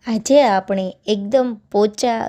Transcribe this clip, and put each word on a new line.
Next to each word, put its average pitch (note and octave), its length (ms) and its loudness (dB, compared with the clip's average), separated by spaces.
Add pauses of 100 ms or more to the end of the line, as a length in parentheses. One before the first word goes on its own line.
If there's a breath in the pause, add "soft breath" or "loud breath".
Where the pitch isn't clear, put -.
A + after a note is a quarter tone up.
આજે A#3 340 2
આપણે F#3+ 460 0 (200)
એકદમ G#3+ 420 0 (200)
પોચા, G#3+ 600 -2